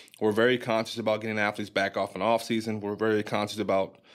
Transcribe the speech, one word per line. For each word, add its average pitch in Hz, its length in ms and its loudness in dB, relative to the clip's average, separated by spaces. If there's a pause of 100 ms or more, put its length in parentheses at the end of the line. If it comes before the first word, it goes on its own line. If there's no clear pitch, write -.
(200)
we're 107 120 2
very 120 260 4
conscious 113 400 -2
about 110 240 0
getting 110 160 -4
athletes 104 320 -2
back 98 260 0
off 101 180 -2
an 92 80 -4
off 113 220 4
season. 113 360 -2
We're 101 160 -4
very 107 260 2
conscious 104 360 -4
about 95 380 0 (180)